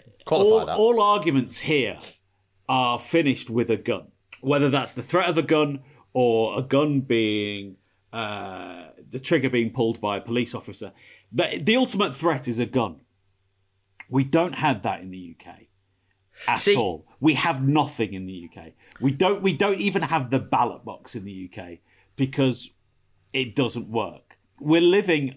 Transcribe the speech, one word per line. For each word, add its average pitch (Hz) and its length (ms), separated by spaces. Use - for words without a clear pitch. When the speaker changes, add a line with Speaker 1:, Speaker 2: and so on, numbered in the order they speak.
Speaker 1:
Qualify 196 260
Speaker 2:
All, 220 140
Speaker 1:
that. 180 120
Speaker 2:
all 226 240
arguments 165 580
here 127 400
are 123 320
finished 143 500
with 113 220
a 107 60
gun, - 300
whether 143 280
that's 131 240
the 127 80
threat 247 280
of 160 80
a 165 40
gun 147 380
or 113 480
a - 20
gun 143 380
being 104 760
uh, 95 720
the 120 100
trigger 135 300
being 117 220
pulled 113 300
by 101 160
a 98 40
police 120 320
officer. 101 380
The, 147 320
the 214 140
ultimate 202 380
threat 156 320
is 117 120
a 120 60
gun. 107 360
We 135 160
don't 165 300
have 131 280
that 95 180
in 92 100
the 92 60
U 87 200
K - 320
at 120 120
Speaker 1:
See - 160
Speaker 2:
all. 95 300
We 147 160
have 135 300
nothing 139 480
in 95 120
the 95 80
U 85 160
K. 82 260
We 135 120
don't, 185 300
we 190 120
don't 196 260
even 190 220
have 143 280
the 131 100
ballot 120 440
box - 320
in 107 80
the 101 80
U 92 180
K 87 320
because 131 520
it 123 220
doesn't 120 340
work. 101 480
We're 156 220
living 175 560